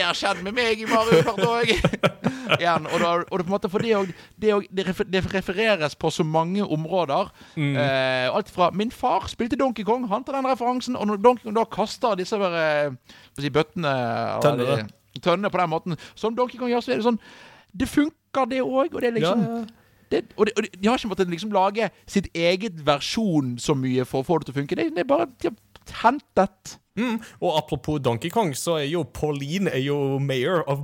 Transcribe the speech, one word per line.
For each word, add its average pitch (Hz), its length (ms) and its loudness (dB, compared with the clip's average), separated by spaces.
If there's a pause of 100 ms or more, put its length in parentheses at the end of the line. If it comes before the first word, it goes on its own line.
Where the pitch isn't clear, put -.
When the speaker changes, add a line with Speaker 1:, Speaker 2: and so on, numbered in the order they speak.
Speaker 1:
har 175 100 0
skjedd 190 320 -2
med 202 80 -6
meg 220 300 0
i - 20 -6
Mario 220 400 4
Kart 196 160 -2
også.» 233 720 2
<laughs> - 480 -4
Igjen, 165 240 0
og 165 160 0
da, 170 160 2
og 175 240 -4
det - 0 -
på 165 80 -6
en 196 60 2
måte, 202 180 -4
for 208 80 0
det 226 80 0
er 208 80 4
jo, 196 160 -2 (240)
det 214 140 0
er - 20 2
jo, 202 80 2 (160)
det 190 140 -4
refer-, - 180 -4
det 185 140 2 (100)
refereres 190 640 0
på 160 160 0
så - 80 0
mange 165 400 0
områder, 160 720 -2 (240)
Speaker 2:
Mm. 143 160 0
Speaker 1:
eh, 131 560 2
alt - 240 -4
fra, 175 160 4
min 208 240 -2
far - 320 0
spilte 240 320 -2
Donkey 254 240 0
Kong, 233 320 0
han 226 80 -2
tar 277 160 -6
den 262 80 -2
referansen, 247 480 0
og 208 160 -2
når 208 160 -2
Donkey 247 240 6
Kong 208 80 0
da 226 80 2
kaster 214 560 -2
disse, 208 160 -2
eh, 202 80 0
hva 151 480 2
skal - 480 -14
jeg 147 80 -2
si, 123 80 -4
bøttene, 165 320 0
eller 113 560 0
Speaker 2:
Tønnene. 135 400 2
Speaker 1:
de, - 120 -20 (220)
tønnene 185 320 0
på 180 80 0
den 175 100 2
måten, 160 260 -2 (200)
som 226 200 -4
Donkey 247 220 -2
Kong 247 140 -4
gjør, 240 80 0
så 247 140 -4
er 226 60 0
det 214 40 -2
sånn, 233 160 2 (560)
det 247 120 -2
funker 285 600 0
det 262 160 0
også, 262 320 2
og - 40 -4
det 240 100 2
er 233 80 -2
liksom, 190 260 2
Speaker 2:
Ja, 233 160 -2
ja. - 360 -16 (160)
Speaker 1:
det, - 100 0 (140)
og 220 120 4
det, - 80 -4
og 214 100 -2
det, - 140 -20
de 196 80 2
har 247 120 2
ikke 208 140 -6
måttet 180 180 0
liksom 190 200 -6
lage 202 380 2 (160)
sitt - 260 0
eget 175 520 0
versjon 147 760 2
så 147 160 2
mye 127 280 0
for 135 200 -2
å - 40 -6
få 160 120 2
det 139 100 -8
til 127 60 -14
å 143 60 2
funke. 147 140 -4
Det, 320 200 -2
det 349 80 0
er 262 80 -2
bare, 320 160 2 (120)
de 339 120 -2
har - 80 -16 (420)
hentet. - 760 0 (120)
Speaker 2:
Mm. 226 240 -2 (240)
Og 170 180 0
apropos 151 480 -2
Donkey 120 240 0
Kong, 196 240 2
så 165 240 -2
er 151 80 0
jo 160 180 -2
Pauline 151 720 -2
er 131 80 0
jo 139 400 0
mayor 139 480 0
of 139 160 -2